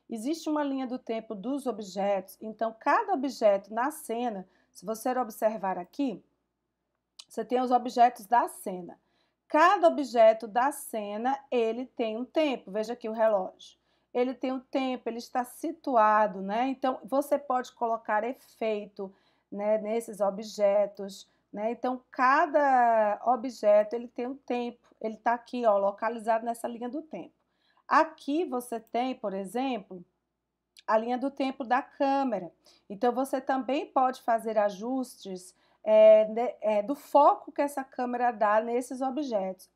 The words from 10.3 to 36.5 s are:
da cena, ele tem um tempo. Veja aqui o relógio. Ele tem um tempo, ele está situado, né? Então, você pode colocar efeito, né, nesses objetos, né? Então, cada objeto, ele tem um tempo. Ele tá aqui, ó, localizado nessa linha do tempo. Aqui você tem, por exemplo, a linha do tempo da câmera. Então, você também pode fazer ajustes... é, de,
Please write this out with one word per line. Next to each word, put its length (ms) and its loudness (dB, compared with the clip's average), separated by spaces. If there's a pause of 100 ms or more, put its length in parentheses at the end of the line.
da 240 0
cena, 680 -6 (120)
ele 360 -2
tem 300 -6
um 80 -4
tempo. 460 -2
Veja 220 -4
aqui 160 -10
o 40 -6
relógio. 640 -2 (380)
Ele 180 0
tem 200 -6
um 80 -6
tempo, 480 -4
ele 100 -6
está 260 -6
situado, 960 2
né? 280 -2
Então, 360 -4
você 340 -2
pode 340 -4
colocar 520 -2
efeito, 880 -6 (380)
né, 280 0
nesses 420 -4
objetos, 1080 -2 (240)
né? 200 -4
Então, 280 -4 (100)
cada 1160 4
objeto, 680 2
ele 140 -6
tem 180 -8
um 100 -8
tempo. 500 -6 (140)
Ele 160 -6
tá 180 0
aqui, 320 -4
ó, 100 6
localizado 680 0
nessa 220 -6
linha 220 -8
do 140 -10
tempo. 320 -16 (520)
Aqui 580 0
você 360 -8
tem, 340 -4
por 200 -8
exemplo, 680 -6 (840)
a 100 2
linha 220 -2
do 120 -4
tempo 320 -6
da 200 0
câmera. 680 -2 (380)
Então, 240 -2
você 280 -4
também 460 -4
pode 360 0
fazer 360 -2
ajustes... 960 -6 (340)
é, 360 10
de, 360 -4